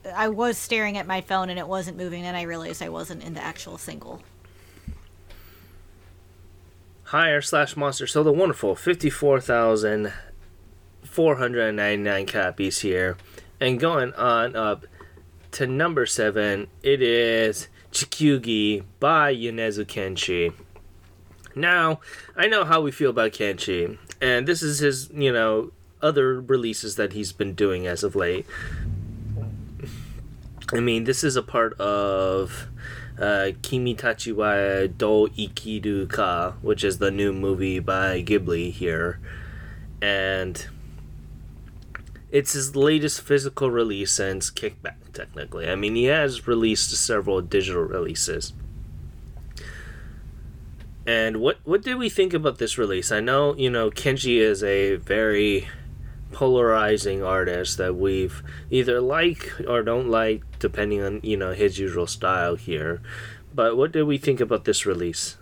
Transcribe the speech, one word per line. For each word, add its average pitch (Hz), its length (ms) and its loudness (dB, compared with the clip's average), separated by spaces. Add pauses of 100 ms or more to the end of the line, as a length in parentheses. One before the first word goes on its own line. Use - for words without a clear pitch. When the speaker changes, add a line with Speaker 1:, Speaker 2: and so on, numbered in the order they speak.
(160)
Speaker 1:
I 220 140 2
was 226 280 0
staring 214 400 -2
at 185 80 -6
my 185 160 -2
phone 185 280 -2
and 180 100 -6
it 160 80 -8
wasn't 180 300 -6
moving, 175 280 -8
and 180 120 -6
I 175 60 -4
realized 165 380 -8
I 170 80 -6
wasn't 165 340 -10
in 165 100 -10
the 160 100 -10
actual - 340 -12
single. - 440 -14 (2750)
Speaker 2:
Higher 151 380 2
slash 147 340 2
Monster, 139 320 -2
so 151 160 2
the 151 80 6
wonderful 143 440 2
fifty-four 143 680 2
thousand 107 720 2 (920)
four 160 320 4
hundred 120 380 0
ninety-nine 101 540 0
copies 95 520 -2
here. 92 380 0 (420)
And 127 200 2
going 147 340 0
on 117 420 2
up 107 300 -2 (640)
to - 140 -2
number 143 400 0
seven, 104 640 0 (160)
it 135 180 4
is 113 680 2 (240)
Chikyugi 110 920 2 (160)
by 147 340 4
Yonezu 113 520 -2
Kenshi. 90 680 -2 (1000)
Now, 165 440 2 (360)
I 180 120 2
know 214 160 4
how 160 180 4
we 143 100 0
feel 139 180 2
about 113 220 4
Kenshi, 95 680 -2 (240)
and 127 260 2
this 165 140 2
is 147 180 -2
his, 135 320 0
you 139 220 2
know, 110 380 2 (280)
other 135 400 4
releases 117 580 0
that 101 160 0
he's 101 180 -6
been 98 240 -4
doing 92 320 2
as 90 160 -2
of 98 120 0
late. 90 300 0 (2250)
I 120 80 0
mean, 117 260 2
this 127 180 0
is 139 120 2
a 120 60 2
part 113 380 0
of, 95 880 0 (520)
uh, 98 320 2 (120)
Kimi 123 320 0
Tachi 113 400 -4
wa 98 500 2
Do 107 480 4
Ikiru 104 720 -4
Ka, 90 540 0
which - 220 0
is 95 160 0
the 101 100 2
new 101 240 0
movie 95 460 0
by 95 420 0
Ghibli 87 500 0
here. 85 480 -2 (800)
And 95 680 -2 (1600)
it's 139 220 2
his 139 240 -4
latest 147 460 2
physical 135 500 2
release 107 400 0
since 95 400 -2
Kickback, - 460 -8 (160)
technically. - 560 -8
I 95 60 0
mean, 104 200 -2
he 120 100 4
has 139 420 0
released 113 440 2
several 98 500 0
digital 92 420 0
releases. 82 680 -4 (2500)
And 110 300 2
what, 123 260 2
what 190 180 2
did 254 140 -2
we 247 140 -2
think 185 240 2
about 156 240 0
this 113 200 -2
release? 98 320 0
I 107 120 2
know, 139 340 2
you 131 140 2
know, 113 200 2
Kenshi 131 500 2
is 107 220 4
a 98 360 4
very 104 720 2 (640)
polarizing 107 880 4
artist 92 540 0
that 92 180 0
we've 95 480 0 (260)
either 123 300 4
like 160 500 2 (160)
or 120 160 2
don't 117 280 0
like, 110 340 2 (160)
depending 104 420 0
on, 98 220 -4
you 107 140 0
know, 92 160 -2
his 98 260 2
usual 87 260 0
style 87 500 0
here. 82 460 -4 (540)
But 117 220 4
what 156 160 2
did 156 100 2
we 147 140 2
think 131 240 0
about 110 240 0
this - 200 2
release 87 560 -2